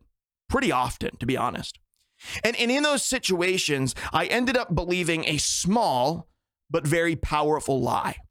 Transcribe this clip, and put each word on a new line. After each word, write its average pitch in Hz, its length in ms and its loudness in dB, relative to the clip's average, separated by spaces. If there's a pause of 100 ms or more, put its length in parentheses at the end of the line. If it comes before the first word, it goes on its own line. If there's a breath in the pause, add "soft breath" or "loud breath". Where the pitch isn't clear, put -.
(480)
pretty 247 240 2
often, 127 460 -2
to - 80 -8
be 127 100 0
honest. 117 440 -4 (640 loud breath)
And, 233 120 0
and 233 140 0
in 277 140 2
those 294 200 2
situations, 175 920 0 (180 loud breath)
I 165 140 0
ended 240 300 2
up - 180 -2
believing 170 500 0
a 151 120 0
small 170 880 0 (420)
but 156 160 0
very 165 300 2
powerful 151 640 0
lie. - 360 0 (120)